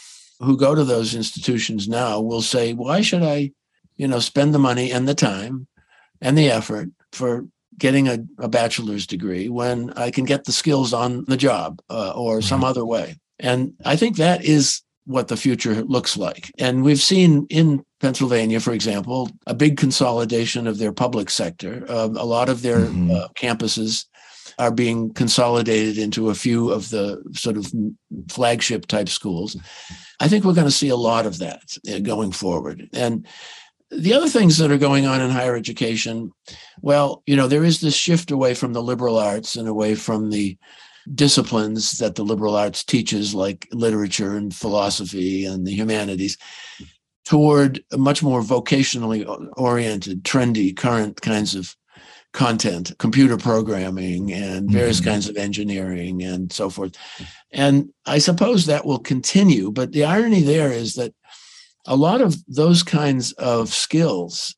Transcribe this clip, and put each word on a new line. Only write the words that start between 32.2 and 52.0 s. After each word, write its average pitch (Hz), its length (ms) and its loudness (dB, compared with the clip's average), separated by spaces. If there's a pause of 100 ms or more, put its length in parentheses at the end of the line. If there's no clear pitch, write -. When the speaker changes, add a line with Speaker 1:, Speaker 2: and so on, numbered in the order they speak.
Speaker 1:
forward. 85 600 -6
And 120 320 -2 (640)
the 202 240 0
other 302 140 4
things 190 300 6
that 156 140 4
are 143 60 4
going 139 280 4
on 131 160 2
in 127 80 0
higher 127 260 0
education, 113 760 -4 (500)
well, 143 440 2
you 143 120 2
know, 135 100 4
there 147 160 4
is 165 160 4
this 151 160 0
shift 170 340 2
away 131 260 2
from 123 180 -4
the 117 100 -4
liberal 120 340 0
arts 107 380 -2
and 113 120 -6
away 107 280 0
from 107 360 -4
the 101 260 -2 (580)
disciplines 110 840 0
that 104 160 -2
the 110 100 -6
liberal 104 320 0
arts 104 260 -2
teaches, 104 500 -2
like 95 380 -4
literature 107 640 -2
and 104 180 -6
philosophy 98 920 -2
and 95 200 -6
the 95 60 -4
humanities, 101 640 -4 (880)
toward 147 580 4 (100)
a - 60 -4
much 139 260 2
more 127 180 2
vocationally 120 840 0
o-, - 300 -12
oriented, 107 680 -2
trendy, 110 520 0
current 113 460 -2
kinds 104 340 -2
of 92 200 -10 (580)